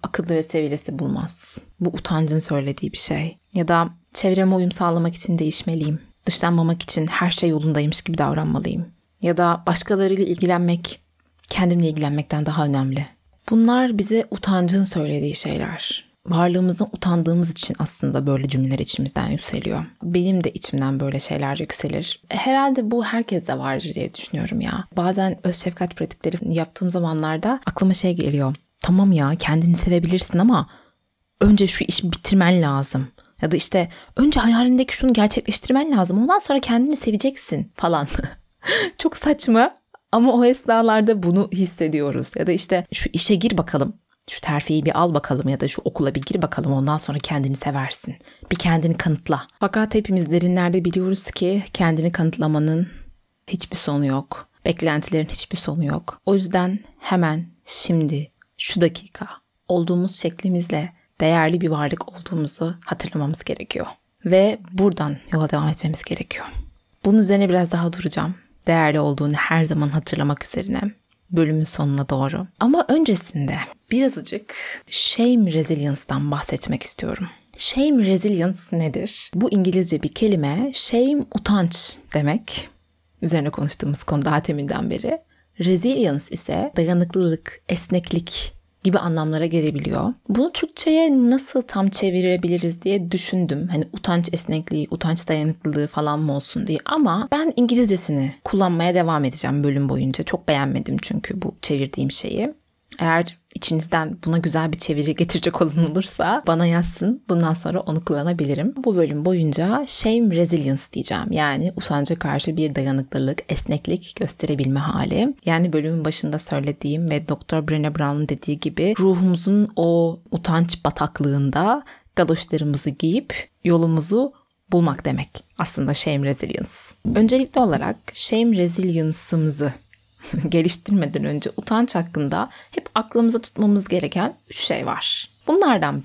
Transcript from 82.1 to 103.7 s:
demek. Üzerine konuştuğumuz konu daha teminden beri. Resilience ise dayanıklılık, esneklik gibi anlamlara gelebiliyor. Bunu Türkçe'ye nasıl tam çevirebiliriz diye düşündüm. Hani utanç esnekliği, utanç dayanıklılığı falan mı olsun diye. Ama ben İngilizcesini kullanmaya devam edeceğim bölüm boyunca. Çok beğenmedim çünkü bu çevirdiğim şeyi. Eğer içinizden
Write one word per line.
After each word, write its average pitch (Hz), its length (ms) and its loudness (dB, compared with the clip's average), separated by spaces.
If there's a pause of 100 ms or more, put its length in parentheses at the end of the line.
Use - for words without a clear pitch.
demek. - 560 -2 (520)
Üzerine 156 280 0
konuştuğumuz - 540 -4
konu 147 220 -2
daha 156 180 0
teminden 143 460 -4
beri. - 300 -4 (400)
Resilience 185 720 0
ise 220 460 -2
dayanıklılık, 175 920 0
esneklik - 840 -4 (300)
gibi 190 140 4
anlamlara 156 460 -2
gelebiliyor. 156 680 0 (160)
Bunu 254 240 2
Türkçe'ye 320 580 2 (180)
nasıl 262 320 0
tam 202 280 0
çevirebiliriz 180 920 0
diye 190 300 0
düşündüm. 175 600 0
Hani 156 120 0 (100)
utanç 175 400 0
esnekliği, 156 580 -2
utanç 160 380 -2
dayanıklılığı 151 580 -2
falan 147 320 -2
mı 147 160 0
olsun - 320 -6
diye. 156 180 -2
Ama 233 460 2
ben 302 240 0
İngilizcesini 202 760 2 (120)
kullanmaya 175 520 2
devam 160 300 2
edeceğim 135 380 -2
bölüm 139 260 0
boyunca. 135 340 -2
Çok - 240 -4
beğenmedim 135 540 0
çünkü - 400 -6
bu - 200 -6
çevirdiğim 139 500 -2
şeyi. - 420 -2 (460)
Eğer 170 380 0 (180)
içinizden 160 720 -2